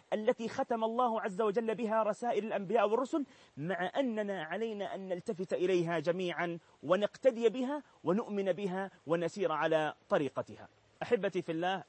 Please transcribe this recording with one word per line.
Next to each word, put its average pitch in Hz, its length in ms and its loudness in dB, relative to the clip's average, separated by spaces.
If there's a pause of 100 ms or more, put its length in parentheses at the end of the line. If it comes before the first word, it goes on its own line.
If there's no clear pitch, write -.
(120)
التي 226 360 0
ختم 233 360 -2
الله 226 360 0
عز 190 200 -4
وجل 220 340 0
بها 220 280 0
رسائل 214 420 0
الأنبياء 202 440 2
والرسل، 254 360 0 (320)
مع 175 400 -2
أننا 214 460 0
علينا 202 520 -4
أن 190 140 -8
نلتفت 180 440 -4
إليها 175 460 2
جميعا 170 600 -2 (240)
ونقتدي 208 680 4
بها 262 340 -4 (220)
ونؤمن 196 480 0
بها 190 380 -4 (160)
ونسير 165 460 0
على 156 420 2 (140)
طريقتها. 127 600 -2 (340)
أحبتي 190 400 0
في 170 100 -4
الله، 175 360 -2